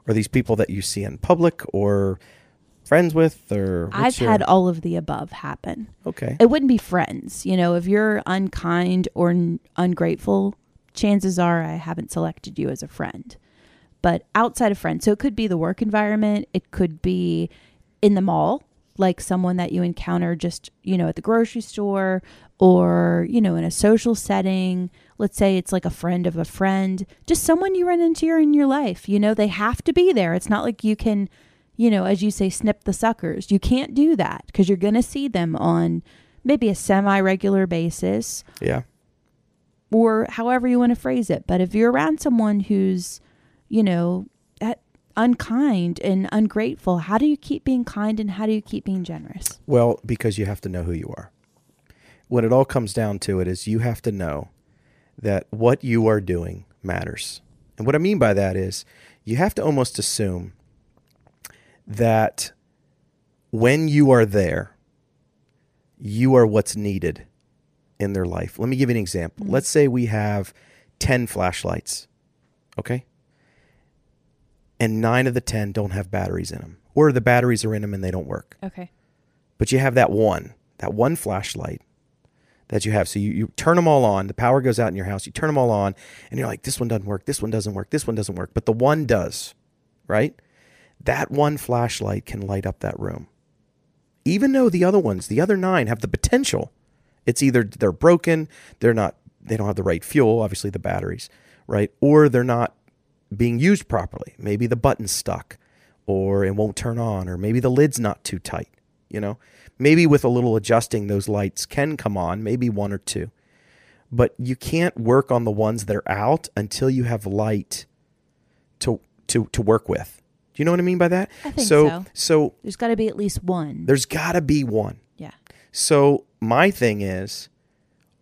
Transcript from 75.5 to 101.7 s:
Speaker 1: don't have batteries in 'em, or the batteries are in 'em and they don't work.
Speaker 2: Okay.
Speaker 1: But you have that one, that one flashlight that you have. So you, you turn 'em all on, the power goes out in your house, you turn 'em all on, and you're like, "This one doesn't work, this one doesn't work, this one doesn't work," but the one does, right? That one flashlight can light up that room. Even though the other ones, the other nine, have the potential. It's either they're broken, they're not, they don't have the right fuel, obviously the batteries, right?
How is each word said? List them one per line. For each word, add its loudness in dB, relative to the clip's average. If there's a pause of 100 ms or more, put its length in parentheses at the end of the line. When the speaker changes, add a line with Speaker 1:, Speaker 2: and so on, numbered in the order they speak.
Speaker 1:
don't -4
have -6
batteries -6
in -12
'em, -18 (160)
or 6
the 0
batteries 2
are -2
in -4
'em -6
and -6
they -4
don't -6
work. -12
Speaker 2:
Okay. -14 (640)
Speaker 1:
But -2
you 2
have 0
that 6
one, 0 (240)
that -8
one 0
flashlight -8 (840)
that -2
you -2
have. 0
So -8
you, -2
you -2
turn 2
'em 4
all 4
on, 2
the -10
power 2
goes 0
out 0
in -6
your -6
house, -6
you -16
turn -4
'em 0
all 2
on, 0 (340)
and -8
you're -4
like, -8
"This -6
one -4
doesn't -4
work, -6
this -6
one -6
doesn't -4
work, -8
this -4
one -4
doesn't -4
work," -8
but -4
the 2
one 2
does, -4 (520)
right? -2 (680)
That -2
one 2
flashlight -4
can -10
light -6
up -8
that -6
room. -10 (1000)
Even 2
though 4
the 2
other 4
ones, -2
the 0
other 2
nine, 0
have -4
the -4
potential. 0 (540)
It's 0
either 4
they're 0
broken, 2 (300)
they're 4
not, 0 (260)
they -4
don't -2
have -2
the -4
right 0
fuel, 2
obviously -4
the -8
batteries, -6 (360)
right? -2 (100)